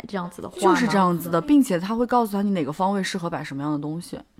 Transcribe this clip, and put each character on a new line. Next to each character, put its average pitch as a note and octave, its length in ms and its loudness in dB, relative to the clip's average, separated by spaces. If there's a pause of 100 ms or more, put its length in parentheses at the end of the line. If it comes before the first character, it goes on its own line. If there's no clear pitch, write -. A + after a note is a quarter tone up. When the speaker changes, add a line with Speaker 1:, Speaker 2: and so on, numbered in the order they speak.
Speaker 1:
这 G3 120 -8
样 F3 120 -8
子 - 120 -16
的 - 80 -12
话 - 80 -18
吗？ F#4 40 -10
Speaker 2:
就 F#4+ 140 6
是 B3+ 120 2
这 G3+ 100 2
样 F3+ 200 4
子 E3+ 120 -8
的， E3+ 100 2
并 C#4+ 240 6
且 F3 160 0
他 G3 160 -4
会 A#3+ 100 0
告 A#3+ 200 2
诉 G3+ 80 -4
他 G3+ 80 0
你 G3+ 100 0
哪 F3 140 0
个 C#3+ 80 -4
方 F#3+ 180 0
位 G3 100 0
适 F#3+ 160 -4
合 E3+ 120 -6
摆 D3+ 120 -6
什 C#3+ 140 -10
么 C#3 80 -6
样 D3+ 80 -2
的 D3 60 -2
东 D3+ 240 -6
西， - 180 -12 (200)